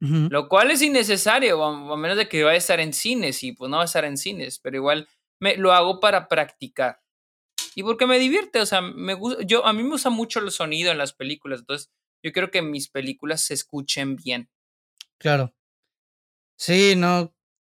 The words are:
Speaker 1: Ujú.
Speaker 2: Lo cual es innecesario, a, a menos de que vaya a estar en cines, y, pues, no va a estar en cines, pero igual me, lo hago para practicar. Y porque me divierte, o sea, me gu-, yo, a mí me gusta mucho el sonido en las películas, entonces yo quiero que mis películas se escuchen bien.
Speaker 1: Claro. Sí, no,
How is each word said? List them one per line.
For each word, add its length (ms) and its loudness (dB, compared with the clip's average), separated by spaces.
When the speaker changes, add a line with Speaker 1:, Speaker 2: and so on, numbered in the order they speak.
Speaker 1:
Ujú. 280 2
Speaker 2:
Lo 180 -2
cual 240 6
es 100 2
innecesario, 840 2
a, 300 -4
a 40 -4
menos 200 -2
de 120 -2
que 140 0
vaya 120 6
a 20 6
estar 220 0
en 140 -4
cines, 500 -4
y, 100 -8
pues, 160 -10
no 80 -2
va 60 2
a 20 -4
estar 200 -2
en 120 -6
cines, 420 -10
pero 180 -8
igual 300 0
me, 180 0
lo 160 4
hago 260 4
para 300 2
practicar. 720 -4
Y 80 -8
porque 240 0
me 120 4
divierte, 420 0
o 40 0
sea, 160 0
me 340 -6
gu-, 300 -6
yo, 200 2
a 80 4
mí 100 -2
me 80 -2
gusta 180 -2
mucho 300 -2
el 120 -4
sonido 420 -2
en 40 -6
las 160 -4
películas, 480 -10
entonces 300 -10
yo 80 -8
quiero 200 -2
que 100 0
mis 280 -6
películas 520 -6
se 120 -4
escuchen 640 -6
bien. 340 -8
Speaker 1:
Claro. 360 0
Sí, 380 4
no, 380 2